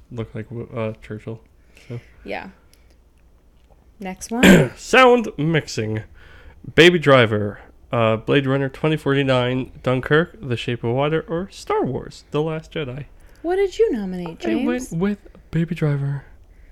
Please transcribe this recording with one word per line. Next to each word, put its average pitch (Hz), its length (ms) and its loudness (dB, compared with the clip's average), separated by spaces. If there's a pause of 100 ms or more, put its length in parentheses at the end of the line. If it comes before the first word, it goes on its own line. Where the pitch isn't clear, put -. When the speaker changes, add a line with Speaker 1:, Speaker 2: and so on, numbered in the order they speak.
(120)
Speaker 1:
look 113 200 -10
like, 110 140 -10 (260)
uh, 110 200 -6 (100)
Churchill. 110 380 -12 (480)
So. 120 100 -10 (240)
Speaker 2:
Yeah. 104 280 -10 (1500)
Next 185 320 -12
one. 190 420 8
Speaker 1:
<clears throat> - 40 -20
Sound 240 600 4
mixing. 117 680 -2 (720)
Baby 175 240 8
Driver, 110 600 4 (300)
uh, 113 280 2
Blade 135 280 0
Runner 135 220 -2
twenty 156 280 -2
forty-nine, 131 840 0
Dunkirk, 139 580 -2
The 123 160 -6
Shape 120 280 -6
of 117 100 -2
Water, 151 320 -2
or 175 240 -8
Star 415 340 -4
Wars, - 460 -8
The 147 120 -2
Last 160 300 -8
Jedi. 139 340 -10 (360)
Speaker 2:
What 349 140 -2
did 392 220 -2
you 440 120 4
nominate, 180 560 -6
Speaker 1:
I 220 100 -2
went 247 100 -2 (220)
Speaker 2:
James? - 40 -12
Speaker 1:
with 196 260 -2 (320)
Baby 165 240 -2
Driver. 143 500 -2 (480)